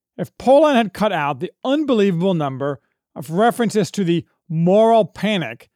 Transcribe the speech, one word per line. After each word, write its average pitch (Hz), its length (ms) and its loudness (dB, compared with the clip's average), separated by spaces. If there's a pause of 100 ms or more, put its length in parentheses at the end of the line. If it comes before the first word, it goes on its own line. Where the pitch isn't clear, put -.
(180)
if - 220 -10
Pollan 285 340 4
had 226 180 0
cut 208 200 -2
out 147 280 -4
the 175 120 -8 (120)
unbelievable 208 720 0
number 139 460 -4 (360)
of - 140 -12
references 208 640 0
to 202 120 -4
the 170 220 -2 (240)
moral 202 560 4
panic 160 720 -6